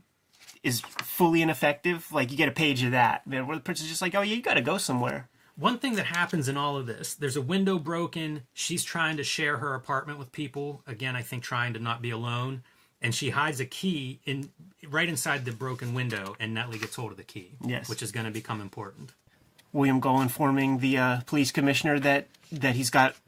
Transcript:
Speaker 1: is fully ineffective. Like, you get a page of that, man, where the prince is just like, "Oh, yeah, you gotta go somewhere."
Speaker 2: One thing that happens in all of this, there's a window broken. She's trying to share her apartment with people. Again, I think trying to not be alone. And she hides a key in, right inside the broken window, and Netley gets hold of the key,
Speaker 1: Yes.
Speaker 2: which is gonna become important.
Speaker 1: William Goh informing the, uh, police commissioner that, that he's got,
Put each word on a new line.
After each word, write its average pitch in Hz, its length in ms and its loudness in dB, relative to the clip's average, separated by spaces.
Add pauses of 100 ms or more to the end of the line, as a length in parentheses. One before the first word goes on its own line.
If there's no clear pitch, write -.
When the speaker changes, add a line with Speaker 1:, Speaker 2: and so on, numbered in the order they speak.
(640)
Speaker 1:
is 123 180 0
fully - 640 2
ineffective. 160 680 0
Like, 131 220 0
you 143 40 -6
get 147 120 4
a 127 40 0
page 143 300 2
of 123 100 2
that, 123 340 4
man, 131 200 -4
where 156 100 -4
the 151 60 -10
prince 156 200 -6
is 156 60 -8
just 160 140 -6
like, 180 140 -2
"Oh, 202 60 4
yeah, 208 120 0
you 240 80 -2
gotta - 200 2
go 156 160 0
somewhere." 131 500 -2 (280)
Speaker 2:
One 226 220 0
thing 254 160 0
that 170 120 0
happens 170 420 0
in 139 100 -2
all 143 180 0
of 135 80 -4
this, 113 300 -8
there's 139 220 -4
a 147 40 0
window 190 380 2
broken. 156 640 -4 (100)
She's - 320 -4
trying 160 320 0
to 143 80 -2
share 147 320 0
her 143 180 -4
apartment 135 440 -2
with 135 120 -12
people. 143 560 -6
Again, 127 300 -4
I 117 60 -2
think 123 200 -8
trying 123 300 0
to 113 80 -6
not 117 220 -4
be 120 80 -4
alone. 120 520 -4 (380)
And 120 140 0
she 135 160 -2
hides 143 280 0
a 131 60 -4
key 139 640 -4
in, 139 240 -6 (360)
right 156 220 0
inside 143 380 -2
the 123 60 -4
broken 123 420 -6
window, 110 440 -4
and 113 140 -4
Netley 113 260 -4
gets 107 180 -8
hold 113 140 -8
of 95 60 -14
the 113 80 -14
key, - 280 -16 (120)
Speaker 1:
Yes. 123 240 -4
Speaker 2:
which 113 140 -6
is 113 100 -6
gonna 113 180 -4
become 107 300 -6
important. 101 520 -12 (600)
Speaker 1:
William 139 260 4
Goh 131 220 4
informing 135 600 2
the, 131 180 4
uh, 127 240 4
police 143 300 2
commissioner 143 480 4
that, 139 280 4 (240)
that 135 220 2
he's 127 160 0
got, 135 260 6 (100)